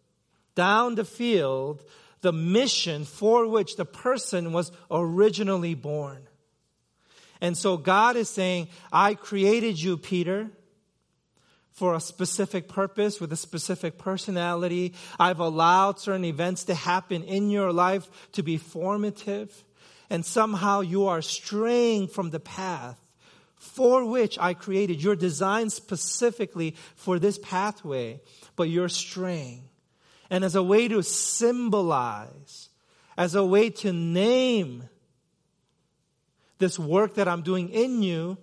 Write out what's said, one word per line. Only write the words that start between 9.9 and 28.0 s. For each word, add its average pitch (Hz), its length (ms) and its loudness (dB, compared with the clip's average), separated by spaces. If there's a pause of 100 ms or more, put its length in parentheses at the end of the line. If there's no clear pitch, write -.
Peter, 190 540 -4 (1200)
for 175 240 0
a 165 40 -4
specific 185 680 -6
purpose, 202 520 -2
with 160 140 -8
a - 20 -6
specific 170 640 -8
personality. 180 960 -4 (260)
I've 175 200 4
allowed 175 600 4
certain 190 260 -4
events 170 400 -4
to 185 100 0
happen 175 480 -2
in 196 260 0
your 196 240 0
life 180 340 2 (260)
to 190 100 -4
be 160 140 -2
formative. 202 1080 -6 (420)
And 170 160 -4
somehow 202 580 2
you 190 260 0
are 165 160 -2
straying 220 840 0
from 170 200 -4
the 156 100 -8
path 151 600 -10 (560)
for 254 500 2
which 226 320 0
I 180 160 0
created. 190 480 -2
You're 202 140 2
designed 190 580 -2
specifically 185 1000 -4 (200)
for 185 220 -2
this 202 220 0
pathway, 151 840 -6 (340)